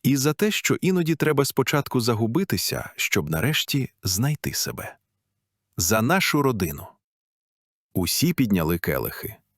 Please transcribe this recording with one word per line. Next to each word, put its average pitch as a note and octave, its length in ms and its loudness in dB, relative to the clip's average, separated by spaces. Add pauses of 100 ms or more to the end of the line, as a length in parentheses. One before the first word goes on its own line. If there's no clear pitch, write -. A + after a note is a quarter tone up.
І C3 140 4
за C#3 160 2
те, G#3 180 0
що - 240 0
іноді E3+ 400 2
треба D3 300 2
спочатку C3 560 0
загубитися, A2+ 960 0
щоб D#2 340 -2
нарешті C3 600 0 (120)
знайти G#2+ 520 -2
себе. - 420 -6 (800)
За A2 260 2
нашу D3+ 400 2
родину». F#2+ 440 -2 (1080)
Усі F#2+ 380 0
підняли F2 460 2
келихи. - 580 -6 (220)